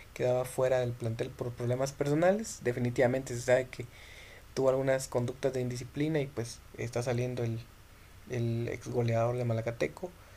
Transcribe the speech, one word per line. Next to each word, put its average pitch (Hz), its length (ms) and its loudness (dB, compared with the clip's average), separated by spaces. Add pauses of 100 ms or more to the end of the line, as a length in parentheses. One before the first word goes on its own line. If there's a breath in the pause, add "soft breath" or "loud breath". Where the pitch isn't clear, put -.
(140 loud breath)
quedaba 127 300 0
fuera 131 340 4
del 123 140 2
plantel 120 380 -2
por 123 200 -4
problemas 123 400 0
personales. 175 720 2
Definitivamente 123 720 2
se 120 60 -6
sabe 123 260 4
que - 200 -10 (680 loud breath)
tuvo 131 140 4
algunas 131 400 2
conductas 127 440 0
de 127 100 -2
indisciplina 143 580 -2
y, 135 60 -2
pues, 117 340 -8 (160)
está 120 260 -4
saliendo 123 400 -2
el, 113 160 -2 (720 loud breath)
el 117 380 -2
ex - 180 -8
goleador 120 500 0
de 123 80 -2
Malacateco. 117 680 -4 (240 loud breath)